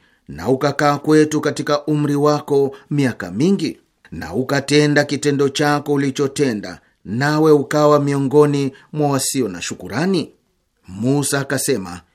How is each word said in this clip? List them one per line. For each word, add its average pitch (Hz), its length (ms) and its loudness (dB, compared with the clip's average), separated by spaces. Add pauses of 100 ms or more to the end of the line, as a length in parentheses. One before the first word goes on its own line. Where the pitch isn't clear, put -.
(280)
na 71 200 -8
ukakaa 143 500 0
kwetu 156 420 4
katika 147 460 -2
umri 147 300 0
wako 143 600 0 (140)
miaka 131 400 -2
mingi, 156 480 0 (340)
na - 220 -10
ukatenda 143 720 2
kitendo 143 440 0
chako 147 440 -2
ulichotenda, 135 880 -2 (240)
nawe 151 480 2
ukawa 147 480 4
miongoni 143 720 2 (200)
mwa 147 180 -2
wasio 131 380 -2
na 87 140 -12
shukurani?" 139 680 -4 (580)
Musa 135 520 -2
akasema, 117 600 -4 (140)